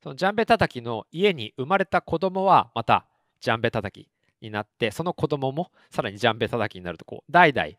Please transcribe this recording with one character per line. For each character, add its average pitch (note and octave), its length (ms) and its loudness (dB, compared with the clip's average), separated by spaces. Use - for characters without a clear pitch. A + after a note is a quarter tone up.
そ D3+ 60 -12
の C#3 60 -12
ジ D#3 80 -4
ャ G3 80 2
ン G#3+ 40 -14
ベ A3 100 0
叩 G3 260 2
き A#2+ 120 -10
の A#2 280 -8
家 F#3 220 2
に A2+ 240 -10
生 B2+ 80 -6
ま F#3+ 140 0
れ F#3+ 80 -2
た - 140 0
子 E3 180 -4
供 F#3+ 260 -2
は、 E3 300 6
ま A#2 80 -2
た G#2+ 240 2
ジ - 80 -2
ャ A2+ 80 0
ン A2+ 40 -10
ベ A#2 100 2
叩 G#2 340 -6
き - 20 -20
に A2 120 -16
な G#2+ 100 -4
っ - 60 -14
て、 A2 240 -4
そ E3 120 -8
の F3 120 -4
子 D3+ 120 -2
供 C3+ 240 -2
も D#3+ 200 -8
さ - 140 -4
ら G#2 80 -4
に G2+ 80 -14
ジ A#2+ 80 2
ャ A2+ 80 4
ン - 20 -10
ベ A2+ 100 0
叩 A2 240 -2
き F#2+ 60 -18
に F2+ 80 -14
な F2 60 -6
る D#2+ 80 -14
と、 - 60 -20
こ - 220 -14
う、 D3 40 -16
代 E3 220 6
々 E2+ 260 -2